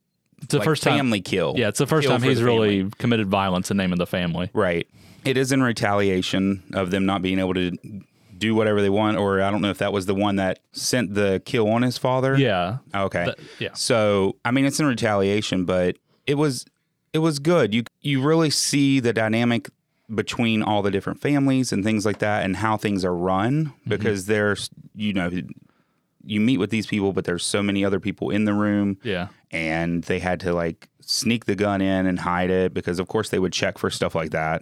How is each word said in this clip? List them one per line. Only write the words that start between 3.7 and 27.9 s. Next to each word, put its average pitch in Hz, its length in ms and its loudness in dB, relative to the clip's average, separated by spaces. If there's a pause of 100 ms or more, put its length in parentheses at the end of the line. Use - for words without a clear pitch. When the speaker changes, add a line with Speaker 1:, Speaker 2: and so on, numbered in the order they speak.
Speaker 1:
in 101 60 2
name 92 160 0
of 90 60 0
the 87 80 0
family. 87 460 -4
Speaker 2:
Right. 90 340 0 (360)
It 135 140 0
is 135 140 0
in 131 120 2
retaliation 98 1000 0 (100)
of 95 180 -2
them 95 140 0
not 95 160 0
being 92 180 0
able 92 160 -2
to 90 160 0 (640)
do 110 160 0
whatever 107 280 2
they 101 80 2
want, 107 280 2
or 98 240 2
I 98 80 2
don't 101 120 -2
know 101 100 0
if - 80 -6
that 101 120 0
was 98 140 -2
the 98 100 -2
one 101 200 0
that 95 240 -2 (120)
sent 104 440 -4
the 98 300 0
kill 110 240 0
on 117 120 2
his 123 160 -2
father. 131 400 0
Speaker 1:
Yeah. 104 400 0 (160)
Speaker 2:
Okay. 92 320 -2
Speaker 1:
That, 110 140 -6 (200)
yeah. 110 140 -8
Speaker 2:
So, 104 600 2 (100)
I 120 60 0
mean, 135 140 2
it's 139 140 -2
in 156 60 2
retaliation, 104 800 0
but 90 320 0 (300)
it 143 80 0
was, 143 300 -2 (480)
it 156 60 0
was 160 200 0
good. 139 340 2
You, 117 100 0 (180)
you 139 200 0
really 160 300 4
see 139 480 2
the 117 120 2
dynamic 113 580 0 (440)
between 110 500 0
all 104 200 0
the 101 80 0
different - 280 -4
families 135 540 0
and 101 100 0
things 107 220 0
like 101 140 -2
that 104 260 0
and 95 100 0
how 107 220 0
things 101 260 -2
are 90 120 0
run 98 500 0
Speaker 1:
Mm-hmm. - 240 -12
Speaker 2:
because 101 380 -2
there's, 104 420 0 (260)
you 104 180 -4
know, 90 160 0 (960)
you 104 160 -4
meet 117 180 2
with 101 120 0
these 110 180 -2
people, 98 260 0
but 90 120 -4
there's 87 200 -4
so 101 180 0
many 98 200 0
other 98 160 0